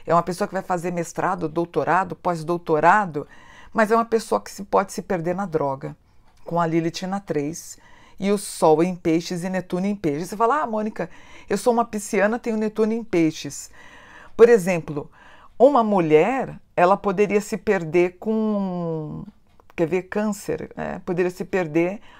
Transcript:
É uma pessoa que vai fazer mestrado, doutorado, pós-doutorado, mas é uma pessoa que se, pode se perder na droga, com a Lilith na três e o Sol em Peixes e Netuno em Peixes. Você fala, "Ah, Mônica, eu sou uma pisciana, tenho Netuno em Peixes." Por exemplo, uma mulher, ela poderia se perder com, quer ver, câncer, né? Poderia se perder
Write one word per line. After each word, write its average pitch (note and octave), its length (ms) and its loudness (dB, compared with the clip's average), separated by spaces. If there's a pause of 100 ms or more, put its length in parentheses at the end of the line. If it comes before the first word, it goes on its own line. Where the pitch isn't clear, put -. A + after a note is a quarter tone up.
É D#3 80 2
uma E3+ 80 4
pessoa F#3 260 -4
que - 60 -10
vai F#3 80 -4
fazer F3+ 280 -4
mestrado, E3+ 580 -4
doutorado, E3+ 680 -2
pós-doutorado, E3 1080 2 (460)
mas G#3+ 180 2
é A3+ 40 2
uma A3+ 100 4
pessoa A3 360 0
que - 100 -18
se, - 140 -12
pode G3 280 0
se F#3+ 100 -8
perder F3 320 -2
na G3 120 -6
droga, D3 500 -4 (480)
com E3+ 160 -2
a E3+ 60 2
Lilith E3 400 -2
na F#3+ 140 -6
três D3+ 580 -6 (400)
e G3 140 0
o G#3 60 2
Sol D#3+ 440 4
em F3+ 140 -2
Peixes E3+ 480 -2
e F#3+ 40 -4
Netuno F#3 380 -4
em G#3 80 -2
Peixes. D#3+ 340 -4
Você G#3 80 -10
fala, A#3+ 260 2
"Ah, C#4+ 40 -4
Mônica, G#3+ 440 -6 (380)
eu G3+ 100 -2
sou A#3+ 140 2
uma A#3 120 2
pisciana, G#3+ 540 -2
tenho A3+ 180 -6
Netuno G#3+ 360 -2
em A#3 120 -4
Peixes." D#3+ 680 -2 (680)
Por A3+ 120 10
exemplo, E3+ 640 2 (480)
uma C4 260 6
mulher, F#3 720 2 (180)
ela F3 200 6
poderia G3+ 440 0
se G3+ 160 -8
perder F3+ 640 0
com, F3+ 1040 -4 (500)
quer E3+ 120 0
ver, E3+ 180 -2
câncer, - 720 -6
né? D3+ 280 -8
Poderia F3+ 260 -2
se - 140 -8
perder F3 560 -2 (200)